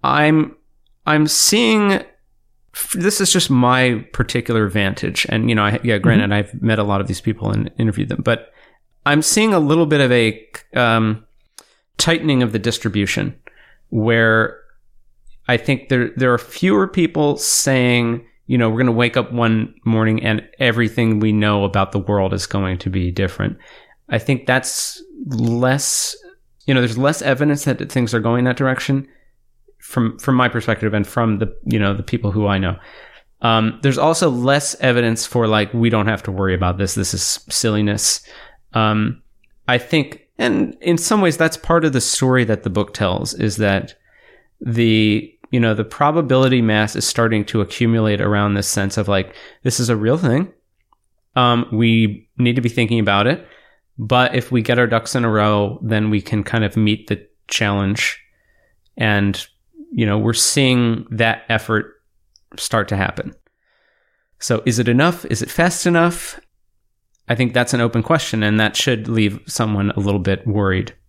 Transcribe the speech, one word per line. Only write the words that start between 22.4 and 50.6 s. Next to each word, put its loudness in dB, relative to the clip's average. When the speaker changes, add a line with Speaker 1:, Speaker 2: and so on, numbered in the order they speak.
Speaker 1:
going -4
to -6
be -2
different." -4
I 0
think -2
that's -4
less, -2
you 2
know, 4
there's -2
less 0
evidence 0
that -4
things -2
are 2
going 0
that 0
direction -2
from, -4
from 0
my 4
perspective -2
and 0
from -2
the, -4
you -2
know, 0
the -6
people -4
who -2
I 0
know. -2
Um, 0
there's 0
also 2
less 0
evidence 0
for, 0
like, 2
"We 2
don't 2
have -2
to -6
worry 0
about 0
this. -2
This -4
is -4
silliness." -2
Um, 0
I 2
think, -4
and -2
in 2
some 0
ways 2
that's 0
part 0
of 0
the 0
story 0
that -2
the -2
book -2
tells, -2
is -2
that -2
the, 2
you 0
know, 2
the -2
probability 2
mass 0
is -4
starting 0
to -2
accumulate 0
around 0
this -2
sense -2
of, -2
like, -2
"This -2
is -2
a 2
real 0
thing. 0